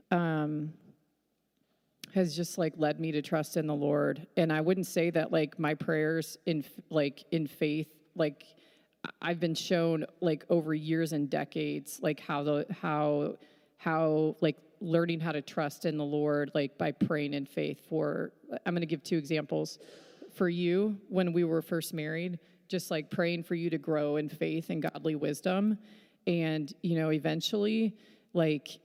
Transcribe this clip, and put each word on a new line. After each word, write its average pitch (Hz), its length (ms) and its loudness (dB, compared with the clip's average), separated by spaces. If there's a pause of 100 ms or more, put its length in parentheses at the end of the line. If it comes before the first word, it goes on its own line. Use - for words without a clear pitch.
um, 156 640 0 (1400)
has 175 200 2
just, 170 220 -4
like, 165 200 0
led 151 220 2
me 160 120 -2
to 151 100 0
trust 151 340 -2
in 156 120 0
the 151 80 0
Lord. 147 500 0 (100)
And 160 160 4
I 156 100 2
wouldn't 185 260 2
say 170 240 2
that, 160 200 0
like, 156 280 0
my 156 160 2
prayers 156 720 -2
in 160 120 0
f-, - 300 -12
like, 143 400 0
in 160 160 0
faith, 151 420 -2 (280)
like, 151 300 0 (580)
I, - 60 -8 (120)
I've 170 180 -2
been 165 140 0
shown, 165 540 0 (120)
like, 160 300 0
over 160 240 2
years 156 400 0
and 147 160 0
decades, 147 720 -4
like, 151 180 0
how 147 220 -4
the, 147 240 2 (160)
how, 151 540 0 (420)
how, 156 640 2
like, 156 160 4 (220)
learning 170 400 2
how 165 120 -2
to 147 120 -2
trust - 420 -4
in 156 140 0
the 147 40 -2
Lord, 147 520 0
like, 143 240 0
by 160 120 0
praying 147 440 0
in 139 100 -4
faith 147 420 -6
for, 160 460 -2 (320)
I'm 160 80 0
gonna 170 140 0
give 156 160 -4
two 175 160 0
examples. 156 580 -2 (560)
For 185 160 2
you, 180 480 2 (120)
when 180 220 2
we 175 120 4
were 165 180 2
first 165 320 -4
married, 165 460 -4 (280)
just, 180 220 -4
like, 156 220 -2
praying 170 320 0
for 180 100 -4
you 170 160 0
to 160 80 2
grow 151 380 0
in 151 140 0
faith 160 420 -4
and 165 100 -2
godly 156 320 -2
wisdom. 185 640 0 (480)
And, 160 560 0
you 170 160 2
know, 160 140 2
eventually, 202 840 0 (380)
like, 156 520 0